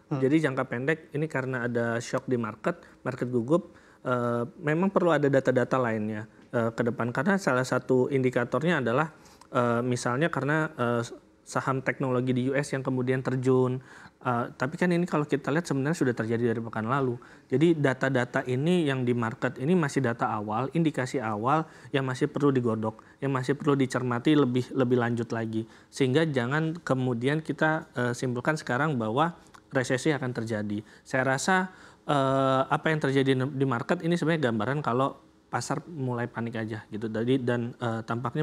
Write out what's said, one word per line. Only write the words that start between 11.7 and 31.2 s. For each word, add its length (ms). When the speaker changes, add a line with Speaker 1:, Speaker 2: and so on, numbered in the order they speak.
Speaker 2:
teknologi 480
di 180
U 80
S 140
yang 160
kemudian 340
terjun. 600
Eh, 200
tapi 240
kan 80
ini 160
kalau 240
kita 240
lihat 160
sebenarnya 320
sudah 160
terjadi 400
dari 80
pekan 240
lalu. 320
Jadi 240
data-data 720
ini 400
yang 160
di 80
market 480
ini 160
masih 240
data 320
awal, 400
indikasi 480
awal 480
yang 160
masih 240
perlu 160
digodok, 560
yang 160
masih 160
perlu 240
dicermati 560
lebih, 400
lebih 240
lanjut 320
lagi. 400
Sehingga 320
jangan 560
kemudian 640
kita, 480
eh, 240
simpulkan 400
sekarang 400
bahwa 400
resesi 400
akan 240
terjadi. 480
Saya 240